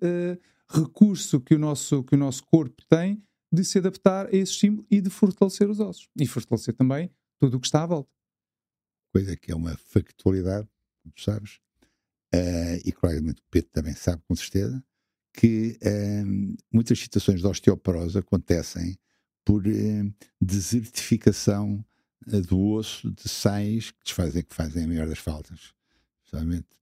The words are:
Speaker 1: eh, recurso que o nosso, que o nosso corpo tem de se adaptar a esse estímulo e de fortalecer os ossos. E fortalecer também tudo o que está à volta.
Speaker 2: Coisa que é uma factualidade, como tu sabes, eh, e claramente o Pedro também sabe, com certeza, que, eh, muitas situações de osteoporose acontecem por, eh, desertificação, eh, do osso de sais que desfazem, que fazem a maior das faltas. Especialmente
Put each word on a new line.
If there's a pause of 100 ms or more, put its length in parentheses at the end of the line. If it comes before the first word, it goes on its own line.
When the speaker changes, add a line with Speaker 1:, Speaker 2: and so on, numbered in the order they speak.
Speaker 1:
eh, (300)
recurso
que
o
nosso,
que
o
nosso
corpo
tem (280)
de
se
adaptar
a
esse
estímulo
e
de
fortalecer
os
ossos. (100)
E
fortalecer
também (280)
tudo
o
que
está
à
volta. (1040)
Speaker 2:
Coisa
que
é
uma
factualidade, (340)
como
tu
sabes, (720)
eh,
e
claramente
o
Pedro
também
sabe,
com
certeza, (480)
que,
eh, (480)
muitas
situações
de
osteoporose
acontecem (460)
por,
eh, (360)
desertificação, (440)
eh,
do
osso
de
sais
que
desfazem,
que
fazem
a
maior
das
faltas. (500)
Especialmente (140)